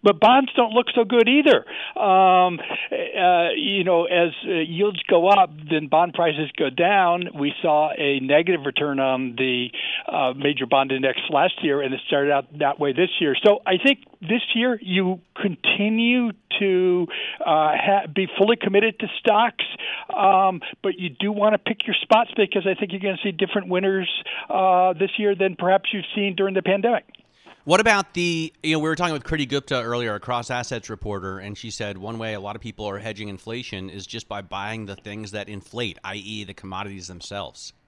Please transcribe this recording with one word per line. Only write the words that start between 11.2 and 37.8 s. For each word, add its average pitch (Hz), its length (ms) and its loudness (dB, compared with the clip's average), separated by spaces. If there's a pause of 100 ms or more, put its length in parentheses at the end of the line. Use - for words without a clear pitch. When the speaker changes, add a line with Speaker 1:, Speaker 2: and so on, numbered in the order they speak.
Speaker 1:
last 160 320 2
year, 143 200 0
and 131 120 -2
it 127 140 -6
started 143 240 2
out 139 280 0
that 143 200 0
way 143 140 0
this 175 160 2 (100)
year. 147 240 2
So 202 220 6
I 190 120 0
think 269 280 2 (160)
this 202 200 -2 (140)
year 240 260 0
you 185 400 -2 (140)
continue 220 960 0 (280)
to, 185 480 2 (320)
uh, 156 360 2
ha-, 196 380 2
be 190 140 0 (100)
fully 214 180 4
committed 202 440 2
to 214 80 -6 (120)
stocks, 220 460 2 (500)
um, 190 460 2 (200)
but 180 180 -4
you 180 100 -4
do 196 220 -4
wanna 214 260 2
pick - 280 -4
your 208 160 -4
spots 226 340 4
because 196 320 0
I 190 60 2
think 196 180 -4
you're 190 100 -6
gonna 190 220 -4
see 202 80 -2
different 185 380 -4
winners, 185 400 0 (400)
uh, 185 440 4
this 190 240 -2
year 208 180 2
than 185 200 0
perhaps 185 380 2
you've 196 120 -6 (100)
seen 202 200 -2
during 196 180 0
the 190 80 0
pandemic. 196 440 0 (600)
Speaker 2:
What 175 140 4
about 214 340 2
the, 170 380 -2 (100)
you 156 120 0
know, 160 60 2
we 156 100 -2
were 160 80 0
talking 170 160 -2
with 139 100 -6
Kriti 151 240 -4
Gupta 135 340 -2
earlier, 117 340 -4
a 104 40 -8
cross-assets 120 680 -6
reporter, 95 500 -8
and 101 180 -12
she 110 140 -14
said 101 260 -8
one 107 200 -10
way 113 160 -6
a 104 80 -8
lot 101 160 -10
of - 40 -16
people 110 240 -12
are 101 140 -6
hedging 107 300 -10
inflation 101 600 -12
is 95 160 -14
just 117 220 -14
by 101 140 -10
buying 101 440 -10
the 98 120 -14
things 107 340 -14
that 101 160 -10
inflate, 104 560 -10
i 95 120 -10
e 107 280 -12
the 95 100 -16
commodities 95 540 -12
themselves. 90 640 -14 (160)